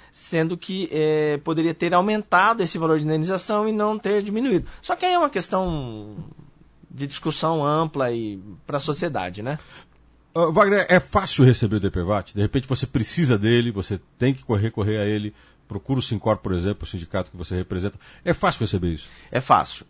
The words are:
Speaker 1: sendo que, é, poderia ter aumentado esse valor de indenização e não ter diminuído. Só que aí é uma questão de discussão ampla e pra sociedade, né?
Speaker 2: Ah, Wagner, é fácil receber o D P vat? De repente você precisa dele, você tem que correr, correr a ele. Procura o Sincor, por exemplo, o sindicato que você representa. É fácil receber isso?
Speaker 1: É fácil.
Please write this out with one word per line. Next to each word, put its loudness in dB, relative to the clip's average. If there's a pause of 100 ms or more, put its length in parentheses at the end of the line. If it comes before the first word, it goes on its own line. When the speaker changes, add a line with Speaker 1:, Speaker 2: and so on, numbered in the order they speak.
(120)
Speaker 1:
sendo -2
que, -6
é, 2
poderia 0
ter -2
aumentado 2
esse -4
valor 2
de -2
indenização 0
e 0
não 0
ter 0
diminuído. 0 (160)
Só -4
que 0
aí 2
é 4
uma 2
questão -4 (760)
de -8
discussão -2
ampla 0
e -6 (280)
pra -4
sociedade, -4
né? -6 (760)
Speaker 2:
Ah, 2
Wagner, 4
é 6
fácil 2
receber 6
o -2
D 0
P -2
vat? -2
De -2
repente 0
você -2
precisa 2
dele, 4
você -4 (200)
tem 2
que -14
correr, 0
correr 0
a -2
ele. -2 (340)
Procura -4
o 0
Sincor, 0
por -4
exemplo, -2
o -10
sindicato -6
que -16
você -6
representa. -6 (240)
É 0
fácil 0
receber 0
isso? -10 (240)
Speaker 1:
É -2
fácil. 0